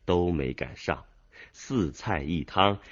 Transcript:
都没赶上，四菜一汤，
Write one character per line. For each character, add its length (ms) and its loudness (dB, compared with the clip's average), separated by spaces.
都 260 4
没 220 0
赶 240 -8
上， 260 -4
四 400 -2
菜 320 -4
一 220 -2
汤， 340 4